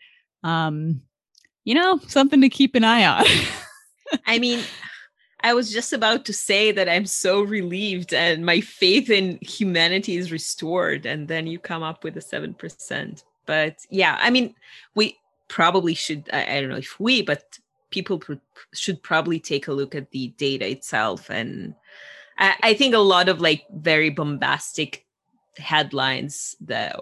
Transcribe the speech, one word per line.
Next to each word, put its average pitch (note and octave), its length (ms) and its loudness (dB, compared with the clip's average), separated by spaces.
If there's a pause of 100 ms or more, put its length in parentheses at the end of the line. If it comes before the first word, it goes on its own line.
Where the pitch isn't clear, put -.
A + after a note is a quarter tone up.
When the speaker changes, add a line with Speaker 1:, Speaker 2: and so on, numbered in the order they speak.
(420)
Speaker 1:
um, D#3+ 600 -2 (640)
you A3 100 0
know, F4 340 4
something C#4 320 4
to C4+ 80 8
keep C4+ 260 2
an A#3+ 80 4
eye A3 240 6
on. A#2+ 180 4 (520)
<laughs> - 500 -8
Speaker 2:
I A#3 140 2
mean, A#3+ 240 0 (760)
I A#3 140 4
was A#3 180 0
just A#3 200 -4
about A3 320 2
to G#3+ 80 -6
say G#3 400 2
that F#3+ 160 0
I'm F3+ 180 2
so G3 360 2
relieved F#3+ 680 -4
and E3 320 0
my E3+ 160 2
faith G#3 480 2
in F#3+ 320 2
humanity F3+ 760 0
is F3 160 -6
restored. D#3+ 760 -4
And D3 220 -6
then E3 180 -4
you E3 140 -8
come E3 240 -8
up D#3+ 180 -10
with E3 140 -10
a - 40 -14
seven - 340 -10
percent. - 680 -12 (240)
But D#3 320 -2 (100)
yeah, F#3 320 2
I A#3+ 100 4
mean, B3 240 0 (400)
we G#3+ 220 0 (320)
probably F3 460 2
should, D3+ 380 -8
I, - 240 -2
I C#3 40 -2
don't C3 100 -4
know B2+ 60 -8
if - 220 -12
we, A#3 240 2
but - 360 -6 (320)
people F#3 280 -4
pr-, D3+ 160 -12 (380)
should - 300 -6
probably E3 360 0
take C#3+ 300 -6
a D3+ 40 -6
look C#3 220 -4
at C#3+ 160 -12
the C3 180 -8
data B2+ 400 -4
itself. A2 600 -4
And G2+ 440 -8 (640)
I, G3 240 2
I A3+ 120 6
think B3 200 2
a A3+ 40 6
lot F#3 300 6
of, E3+ 120 2
like, D#3 300 2
very D#3 400 2
bombastic C#3+ 960 -4 (520)
headlines C#3 1040 -2
that, A2+ 400 -6